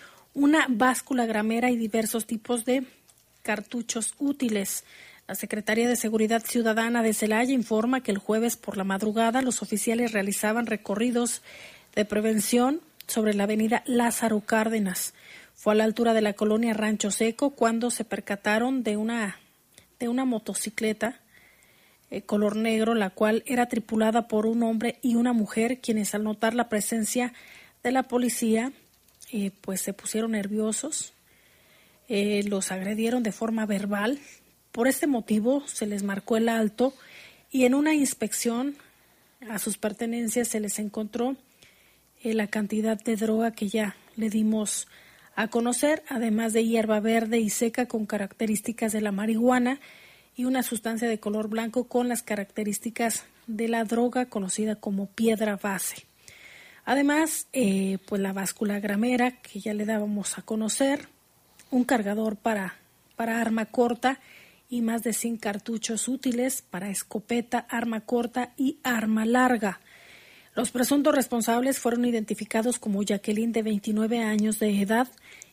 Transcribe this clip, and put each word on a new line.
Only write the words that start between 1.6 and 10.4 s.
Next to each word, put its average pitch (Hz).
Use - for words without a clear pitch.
y 247
diversos 220
tipos 233
de 262
cartuchos 220
útiles. 240
La 202
Secretaría 220
de 247
Seguridad 220
Ciudadana 226
de 220
Celaya 220
informa 240
que 226
el 196
jueves 220
por 190
la 190
madrugada 220
los 254
oficiales 226
realizaban 214